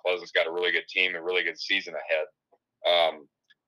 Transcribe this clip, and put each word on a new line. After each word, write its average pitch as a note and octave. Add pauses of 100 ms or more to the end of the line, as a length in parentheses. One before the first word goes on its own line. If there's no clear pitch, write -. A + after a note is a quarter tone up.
Pleasant's F2
got F2
a E2
really F2+
good E2
team, F#2
a E2
really F2+
good E2
season F#2+
ahead. D#2 (600)
Um, D#2+ (400)